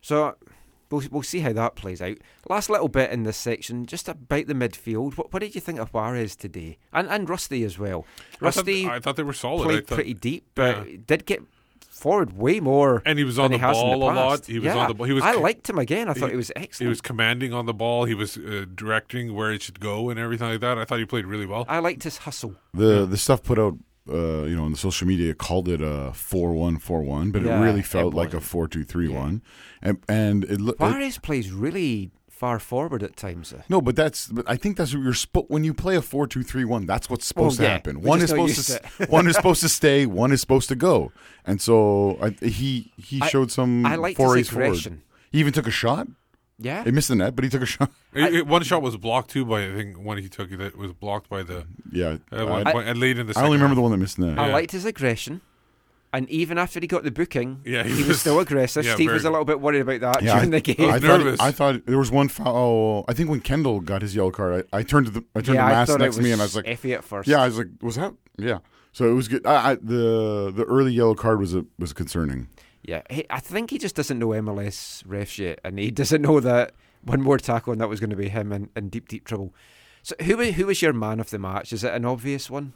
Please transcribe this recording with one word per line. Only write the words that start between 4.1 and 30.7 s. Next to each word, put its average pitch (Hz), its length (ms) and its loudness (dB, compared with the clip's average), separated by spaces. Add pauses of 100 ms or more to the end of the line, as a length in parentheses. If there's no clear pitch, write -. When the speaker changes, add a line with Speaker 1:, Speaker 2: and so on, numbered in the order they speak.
Speaker 1:
the 143 80 -4
midfield. 123 640 -4
What, - 140 -8
what 185 120 -4
did 208 100 -10
you 185 80 -8
think 165 160 -8
of 113 160 -8
Juarez 113 420 -4
today? 82 440 -14 (120)
And, 185 160 -2
and 196 220 -4
Rusty 143 340 -4
as 92 140 -6
well. 95 300 -6 (340)
Speaker 2:
I 165 80 2
thought, 170 60 -2 (100)
Speaker 1:
Rusty 190 220 0
Speaker 2:
I 123 120 -4
thought 135 160 -4
they 156 60 -4
were 143 120 -4
solid. 135 320 -4
Speaker 1:
played 156 120 2
Speaker 2:
I 107 80 -2
thought 127 100 -4
Speaker 1:
pretty 123 200 -4
deep, - 400 -6
but 120 340 0
Speaker 2:
Yeah. 82 160 -16
Speaker 1:
did 165 220 0
get - 160 -4 (480)
forward 147 460 0
way 151 240 2
more 135 440 4
Speaker 2:
And 151 140 2
he 147 60 2
was 120 120 -2
on 135 140 4
Speaker 1:
than 123 80 2
Speaker 2:
the 127 80 2
Speaker 1:
he - 60 -
has 113 40 4
in 117 60 4
Speaker 2:
ball 131 160 2
Speaker 1:
the 135 60 2
Speaker 2:
a - 20 4
lot. 131 220 2 (100)
Speaker 1:
past. - 100 -16
Speaker 2:
He 117 100 -6
was 117 80 -4
Speaker 1:
Yeah. 170 100 0
Speaker 2:
on 120 100 2
the 117 60 -2
ball. 113 120 -6
He 131 60 -2
was 139 120 2
Speaker 1:
I 214 100 4
Speaker 2:
c-, 226 80 2
Speaker 1:
liked 185 280 -2
him 202 80 -2
again. 156 300 -2
I 156 60 -4
thought 131 140 -2
Speaker 2:
he, - 40 -2
Speaker 1:
he 120 60 -4
was 117 180 -6
Speaker 2:
he - 80 -10
Speaker 1:
excellent. - 260 -6
Speaker 2:
was 117 120 -2
commanding 120 520 -2
on 120 120 -4
the 113 80 -4
ball. 120 320 0
He 117 80 -2
was, 101 240 -6
uh, 98 360 -8
directing 110 640 -4
where 107 160 -2
it 104 100 -6
should 95 200 -14
go 107 280 -4
and 117 80 -6
everything 117 320 -4
like 110 120 -4
that. 120 160 0
I 110 80 -6
thought 120 140 -4
he 110 60 -2
played 107 200 -4
really 101 200 -6
well. 110 220 -6
Speaker 1:
I 151 120 -2
liked 170 240 -4
his - 160 -10
hustle. 117 360 -12 (180)
Speaker 3:
The, 104 280 6
Speaker 2:
Yeah. 98 40 4
Speaker 3:
the 92 120 -2
stuff - 260 2
put 120 160 2
out, 104 180 0 (320)
uh, 80 340 -4
you 80 120 -2
know, 80 80 -2
on 78 80 -2
the 73 60 -4
social 92 300 -2
media 85 260 2
called 87 340 -2
it 82 140 -2
a 73 320 -4
four 85 400 -2
one 82 240 0
four 82 240 -4
one, 73 300 -2
but 98 120 0
Speaker 1:
Yeah. 82 160 2
Speaker 3:
it 107 60 4
really 104 180 4
felt 87 300 0
Speaker 1:
It 78 40 -2
Speaker 3:
like 82 160 -2
a 87 40 -4
Speaker 1:
was. 78 80 -6
Speaker 3:
four 82 240 -2
two 78 160 -6
three 87 240 -2
one. 69 320 -4 (420)
Speaker 1:
Yeah. 95 60 0
Speaker 3:
And, 101 180 -2
and 104 380 2
it 101 160 -2
loo-, 113 100 0